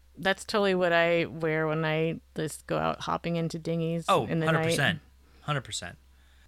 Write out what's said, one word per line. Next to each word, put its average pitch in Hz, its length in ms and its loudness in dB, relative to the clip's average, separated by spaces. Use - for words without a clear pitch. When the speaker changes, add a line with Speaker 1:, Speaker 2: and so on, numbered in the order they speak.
Speaker 1:
That's 190 260 -2
totally 202 320 2
what 180 160 2
I 170 340 4
wear 156 420 -2
when 156 180 0
I 160 340 0
just - 320 -6
go 156 100 -2
out 156 240 -2
hopping 170 360 -2
into 165 220 -2
dinghies 165 500 -4
Speaker 2:
Oh, 165 180 4
Speaker 1:
in 165 120 -2
the 160 60 0
Speaker 2:
hundred 160 180 2
percent. 151 340 2
Speaker 1:
night. - 40 -14
Speaker 2:
Hundred 143 160 -2
percent. - 360 -12